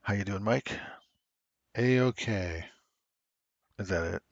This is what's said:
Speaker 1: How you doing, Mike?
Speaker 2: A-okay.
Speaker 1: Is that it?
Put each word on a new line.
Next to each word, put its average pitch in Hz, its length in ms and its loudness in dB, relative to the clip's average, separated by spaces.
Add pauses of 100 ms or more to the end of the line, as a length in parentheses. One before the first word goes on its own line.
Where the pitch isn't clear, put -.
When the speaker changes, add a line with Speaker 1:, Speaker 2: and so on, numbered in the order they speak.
Speaker 1:
How 101 100 -2
you 101 120 0
doing, 98 200 -4
Mike? 120 260 2 (1080)
Speaker 2:
A-okay. 117 880 2 (1120)
Speaker 1:
Is 101 100 -6
that 85 280 -2
it? - 160 -6